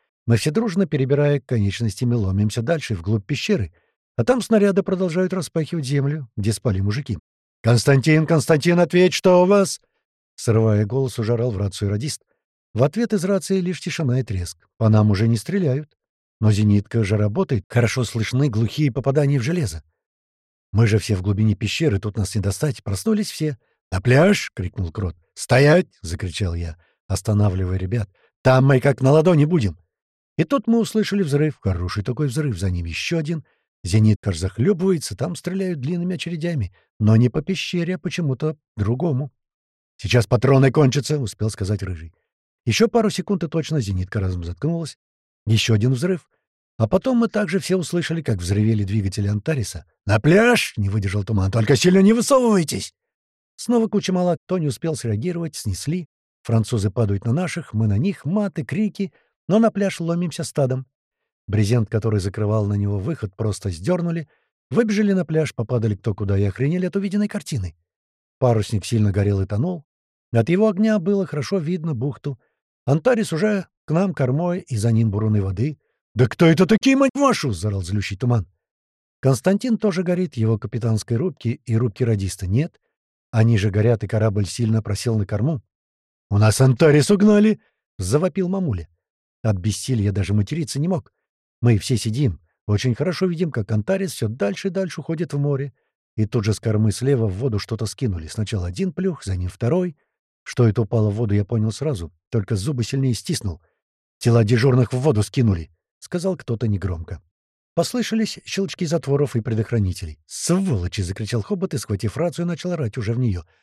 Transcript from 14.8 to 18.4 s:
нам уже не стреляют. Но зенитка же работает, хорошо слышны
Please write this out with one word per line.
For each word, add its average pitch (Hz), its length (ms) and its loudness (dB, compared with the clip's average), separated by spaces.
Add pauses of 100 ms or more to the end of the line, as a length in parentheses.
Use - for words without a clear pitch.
нам 107 220 6
уже 104 180 2
не 117 80 2
стреляют. 151 600 -4 (440)
Но 107 100 4
зенитка 104 540 2
же 98 100 0
работает, 107 540 -2
хорошо 120 340 0
слышны 127 460 -2